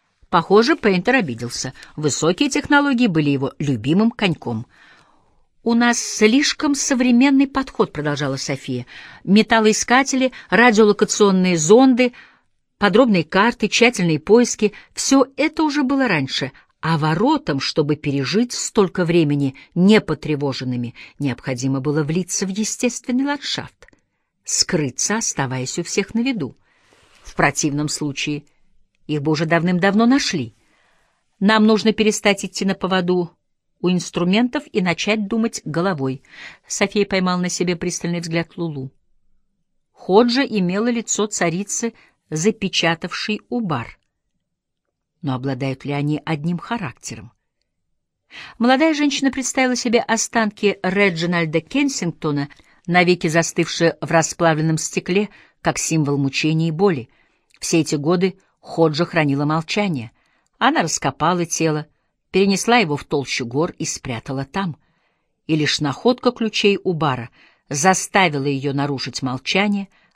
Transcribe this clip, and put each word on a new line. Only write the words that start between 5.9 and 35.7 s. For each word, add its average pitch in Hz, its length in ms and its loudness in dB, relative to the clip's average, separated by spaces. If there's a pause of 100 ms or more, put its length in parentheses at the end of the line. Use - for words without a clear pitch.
слишком 277 720 2
современный 269 760 4
подход", 269 460 -2
продолжала 147 420 -2
София. 131 520 -6 (360)
"Металлоискатели, 233 1080 4 (180)
радиолокационные 202 1080 4
зонды, 240 560 6 (640)
подробные 202 440 4
карты, 214 440 0
тщательные 180 520 2
поиски. 214 540 2 (220)
Все 269 320 2 (100)
это 302 260 -2
уже 294 200 0
было 262 240 0
раньше. 143 440 -2 (360)
А 160 120 0
воротам, 160 600 0
чтобы 147 360 -2
пережить 147 580 -2
столько - 520 -2
времени 147 500 0 (180)
непотревоженными, 147 1200 0 (240)
необходимо 135 640 -4
было 147 240 -2
влиться 175 420 -4
в 190 40 -4
естественный 240 760 -4
ландшафт, - 600 -8 (560)
скрыться, - 720 -2
оставаясь 131 640 -6
у 175 40 -6
всех - 300 -6
на 226 60 -2
виду. 233 360 -4 (680)
В - 100 -20
противном 147 560 -2
случае 147 540 -6 (640)
их 147 160 -4
бы 156 80 0
уже 160 160 0
давным-давно 180 580 2
нашли. 220 480 0 (840)
Нам 214 260 4
нужно 220 260 4
перестать 214 540 0
идти 190 200 -6
на 190 100 0
поводу 180 560 -2 (500)
у 175 80 0
инструментов 185 840 0
и 208 80 -2
начать 196 480 -2
думать 226 380 -2
головой". 147 560 -2 (460)